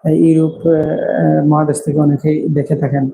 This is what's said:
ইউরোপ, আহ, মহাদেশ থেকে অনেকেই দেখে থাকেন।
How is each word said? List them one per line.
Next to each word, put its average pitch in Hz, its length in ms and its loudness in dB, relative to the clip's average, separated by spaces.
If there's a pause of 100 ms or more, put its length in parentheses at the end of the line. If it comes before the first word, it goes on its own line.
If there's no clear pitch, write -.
ইউরোপ, 160 580 2
আহ, 156 800 0
মহাদেশ 151 380 0
থেকে 151 160 -2
অনেকেই 151 480 0
দেখে 147 280 -2
থাকেন। 135 380 -2